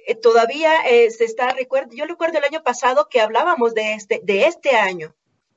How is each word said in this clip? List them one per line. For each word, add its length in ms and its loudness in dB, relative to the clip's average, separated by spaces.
eh, 80 -4
todavía, 720 2
eh, 240 4
se 140 -2
está, 260 -4
recuerdo, 440 -4
yo 100 -8
recuerdo 320 -4
el 80 -2
año 180 -4
pasado 460 0
que 140 0
hablábamos 500 0
de 220 -4
este, 280 -6
de 220 0
este 320 0
año. 380 -2